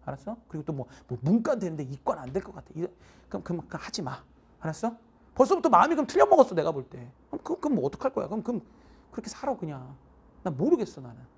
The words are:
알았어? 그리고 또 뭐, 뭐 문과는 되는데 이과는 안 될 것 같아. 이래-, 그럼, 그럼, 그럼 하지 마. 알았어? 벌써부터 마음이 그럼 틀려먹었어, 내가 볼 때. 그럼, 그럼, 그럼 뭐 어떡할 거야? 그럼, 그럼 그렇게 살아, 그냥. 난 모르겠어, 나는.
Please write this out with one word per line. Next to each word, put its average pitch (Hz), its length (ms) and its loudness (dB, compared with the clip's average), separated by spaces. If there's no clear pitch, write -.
알았어? 139 320 -10
그리고 151 180 -10
또 170 80 -4
뭐, 135 140 -8
뭐 123 140 -8
문과는 226 380 2
되는데 160 240 -6
이과는 139 400 -6
안 123 100 -12
될 190 100 -2
것 - 120 -16
같아. 135 200 -18
이래-, 165 120 -6
그럼, 185 140 -8
그럼, 170 240 -6
그럼 208 140 -10
하지 - 200 -10
마. 131 220 -10
알았어? 226 360 -6
벌써부터 330 360 4
마음이 269 260 8
그럼 294 120 2
틀려먹었어, 370 480 8
내가 160 160 2
볼 139 180 -6
때. 123 200 -16
그럼, 302 140 -10
그럼, - 180 -6
그럼 294 140 0
뭐 139 100 0
어떡할 262 280 -4
거야? - 140 -4
그럼, 208 160 -6
그럼 240 180 -4
그렇게 - 180 -10
살아, - 260 -6
그냥. 139 400 -10
난 170 140 -4
모르겠어, 233 440 0
나는. 120 160 -16